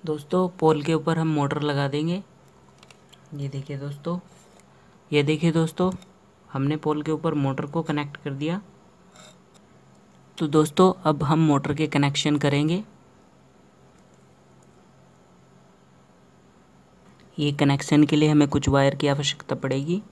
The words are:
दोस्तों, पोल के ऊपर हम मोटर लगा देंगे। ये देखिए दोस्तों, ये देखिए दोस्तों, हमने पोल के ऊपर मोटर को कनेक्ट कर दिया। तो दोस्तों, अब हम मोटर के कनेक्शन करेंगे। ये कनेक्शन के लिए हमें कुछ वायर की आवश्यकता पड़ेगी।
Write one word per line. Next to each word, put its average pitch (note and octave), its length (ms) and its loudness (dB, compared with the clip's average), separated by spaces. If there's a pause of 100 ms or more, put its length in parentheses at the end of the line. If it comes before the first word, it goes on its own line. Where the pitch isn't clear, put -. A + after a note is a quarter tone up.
दोस्तों, E3+ 420 -2
पोल D#3 340 2
के E3 100 0
ऊपर D#3+ 240 0
हम D#3+ 120 0
मोटर D3 320 0
लगा C#3+ 260 0
देंगे। D#3+ 340 -4 (1120)
ये C#3 140 -8
देखिए C#3 280 -10
दोस्तों, C#3+ 400 -8 (960)
ये D3 120 4
देखिए D#3 280 2
दोस्तों, E3 400 0 (580)
हमने C#3 280 -2
पोल D3+ 260 -2
के D3+ 80 -4
ऊपर D#3 240 -2
मोटर C#3 300 -2
को D#3 180 -4
कनेक्ट D3 340 -4
कर C#3+ 160 -8
दिया। D#3 280 -4 (1800)
तो D#3+ 100 -2
दोस्तों, D#3 440 4 (120)
अब D3 200 0
हम D#3 160 2
मोटर C#3+ 340 2
के D3+ 140 -2
कनेक्शन C#3+ 500 0
करेंगे। D3+ 460 0 (4000)
ये D3 160 -2
कनेक्शन C#3+ 500 2
के D3+ 120 2
लिए D3+ 140 4
हमें D3 180 4
कुछ C#3+ 220 0
वायर C#3 260 4
की D3 120 -2
आवश्यकता C#3+ 500 -4
पड़ेगी। C#3 440 -4 (100)